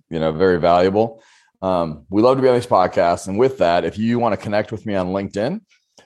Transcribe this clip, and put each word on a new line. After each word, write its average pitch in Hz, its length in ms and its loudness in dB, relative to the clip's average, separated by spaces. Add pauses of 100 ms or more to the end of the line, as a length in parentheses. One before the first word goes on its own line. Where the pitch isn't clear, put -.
(100)
you 80 100 -6
know, 80 100 0
very 87 300 2
valuable. 92 640 2 (400)
Um, 85 480 -4
we 98 100 0
love 127 160 4
to 135 60 -2
be 131 60 4
on 123 60 4
these 120 120 -2
podcasts. 90 640 0
And 98 100 -4
with 131 200 0
that, 85 280 2
if 80 100 -6
you 113 220 -2
wanna 113 180 0
connect 104 340 -4
with 110 140 -12
me 107 100 -6
on 92 140 -2
LinkedIn 101 540 -4 (440)